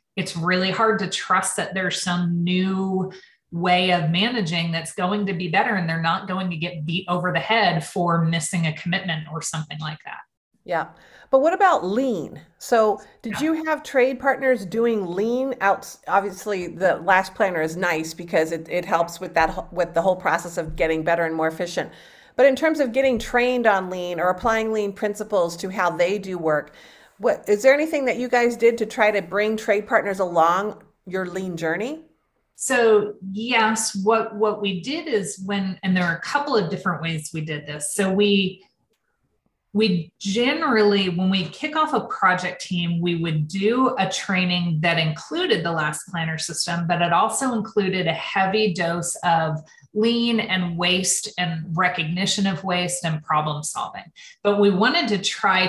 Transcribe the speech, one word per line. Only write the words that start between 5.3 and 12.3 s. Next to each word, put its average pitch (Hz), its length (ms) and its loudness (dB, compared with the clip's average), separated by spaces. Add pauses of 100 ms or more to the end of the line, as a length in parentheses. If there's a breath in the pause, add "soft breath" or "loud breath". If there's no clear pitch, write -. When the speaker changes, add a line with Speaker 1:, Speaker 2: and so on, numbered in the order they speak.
Speaker 1:
be 175 140 -4
better, 208 280 2
and 175 120 0
they're 165 140 -2
not 175 260 -2
going 185 220 -4
to 170 80 -4
get 160 280 -6
beat 170 220 -4
over 175 240 0
the 165 80 0
head 175 460 2
for 170 380 0
missing 165 420 0
a 156 80 0
commitment 170 580 -4
or 160 100 -8
something 156 380 -8
like 156 260 -8
that. - 140 -14 (460)
Speaker 2:
Yeah. 165 220 -2 (420 loud breath)
But 269 100 6
what 311 140 4
about 359 320 4
lean? 202 560 -2 (160)